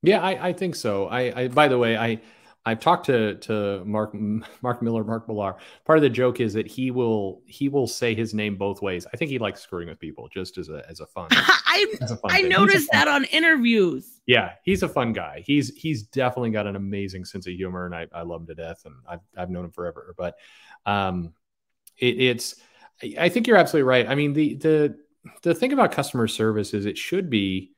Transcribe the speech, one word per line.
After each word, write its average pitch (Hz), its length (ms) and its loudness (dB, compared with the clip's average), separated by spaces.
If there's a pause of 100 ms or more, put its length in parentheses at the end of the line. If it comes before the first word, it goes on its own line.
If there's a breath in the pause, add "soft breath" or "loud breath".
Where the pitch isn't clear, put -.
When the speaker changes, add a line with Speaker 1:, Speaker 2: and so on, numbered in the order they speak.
Speaker 1:
Yeah, 185 180 6
I, 175 280 -2
I 180 40 -2
think 180 220 -4
so. 98 320 -2
I, 123 360 -2
I, 131 60 -2
by 147 200 6
the 127 100 4
way, 117 180 4
I, 113 240 -2 (460 soft breath)
I've 113 140 0
talked 175 260 2
to, 110 300 2
to 101 480 -4
Mark, 107 300 -4
<laughs> 107 480 -6
Mark 120 200 -2
Miller, 113 220 -2
Mark 113 240 -6
Millar. 104 280 -4 (280 loud breath)
Part 160 140 6
of 147 40 6
the 139 80 6
joke 123 300 0
is 110 140 0
that 110 120 -2
he 127 240 -4
will, 113 560 -2
he - 220 -4
will 135 180 0
say 117 280 -2
his 110 200 -4
name 107 220 -4
both 98 260 -4
ways. 92 300 -6
I 117 40 -12
think 151 140 -4
he 131 80 -4
likes 104 240 -4
screwing 85 260 -10
with 78 100 -16
people - 300 -14
just 92 300 -10
as 78 100 -12
a, 76 200 -12
as 82 120 -18
a 78 60 -16
fun, 85 220 -14
Speaker 2:
<laughs> - 40 2
I, 381 540 2 (140)
Speaker 1:
as - 100 -6
a 117 60 -6
fun - 140 -4
Speaker 2:
I 370 60 2
Speaker 1:
thing. 381 100 2
He's 370 80 0
a - 40 4
Speaker 2:
noticed 349 340 4
Speaker 1:
fun 294 140 4
Speaker 2:
that - 20 0
on 285 160 2
interviews. 233 1040 2
Speaker 1:
Yeah, 113 260 4 (100)
he's 185 200 0
a 175 60 0
fun 120 240 0
guy. 78 340 -8
He's, 139 280 0
he's 147 300 -6
definitely 123 460 -2
got 104 160 -2
an 98 100 -6
amazing 98 480 -8
sense 92 220 -12
of 90 80 -8
humor, 90 320 -8
and 87 80 -10
I, 82 180 -10
I 85 100 -10
love 85 200 -10
him 80 60 -16
to 80 60 -14
death, 82 300 -12
and 76 100 -20 (140)
I've, 87 120 -14 (160)
I've 90 140 -8
known 90 140 -8
him 85 80 -14
forever. 87 440 -12
But, 90 200 -8 (500 soft breath)
um, 95 460 -2 (680)
it, 123 220 2
it's, 123 360 0 (460 soft breath)
I, - 160 -10
I 170 120 4
think 233 160 0
you're 233 100 8
absolutely 156 320 6
right. 127 200 6
I 131 60 0
mean, 147 200 0
the, 151 200 2
the, 151 440 2 (440)
the 170 120 2
thing 254 180 0
about 254 200 4
customer 123 360 0
service 107 460 0
is 101 120 -2
it 104 120 -4
should 185 320 -4
be 98 480 -2